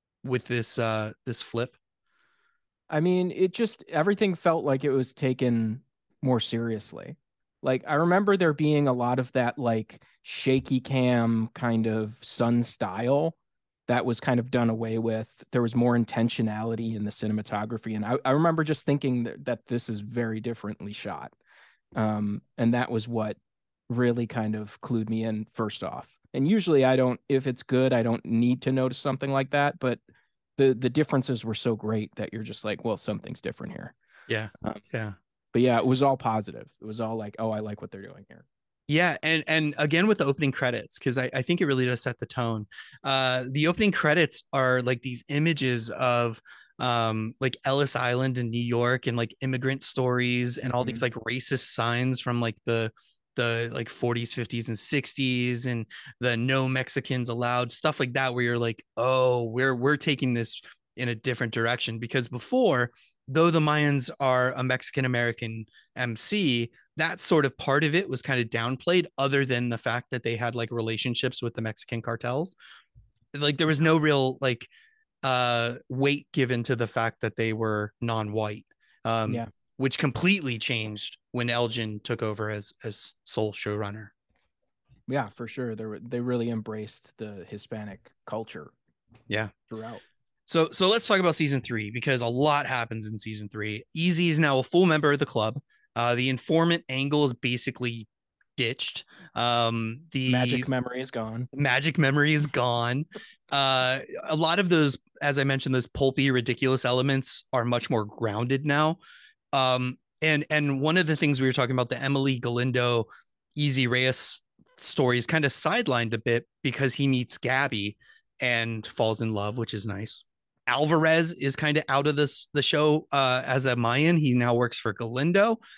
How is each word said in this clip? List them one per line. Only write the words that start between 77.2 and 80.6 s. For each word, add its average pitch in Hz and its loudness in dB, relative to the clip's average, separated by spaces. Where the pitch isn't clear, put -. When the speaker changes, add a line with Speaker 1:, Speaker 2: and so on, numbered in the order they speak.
Speaker 1:
that 113 -4
they 113 0
were 107 -2
non-white, 107 -4
um, 113 0
Speaker 2:
Yeah. 117 -6
Speaker 1:
which 131 -2
completely 151 0
changed 107 -6